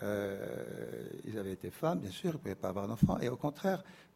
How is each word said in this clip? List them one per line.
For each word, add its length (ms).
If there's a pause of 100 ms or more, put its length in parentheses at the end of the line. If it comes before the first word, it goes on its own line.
Euh, 1080 (160)
ils 120
avaient 140
été 180
femmes, 300
bien 120
sûr, 180
ils 40
ne 60
pouvaient 160
pas 140
avoir 180
d'enfants. 320
Et 80
au 80
contraire, 480 (320)